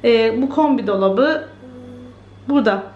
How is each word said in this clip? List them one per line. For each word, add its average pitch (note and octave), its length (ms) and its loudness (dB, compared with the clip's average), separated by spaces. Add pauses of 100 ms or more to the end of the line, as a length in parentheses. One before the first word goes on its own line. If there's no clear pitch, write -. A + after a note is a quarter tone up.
Ee, A3+ 380 2
bu C4+ 80 -2
kombi C#4 380 0
dolabı G3+ 600 0 (1000)
burada. G#3+ 340 2 (120)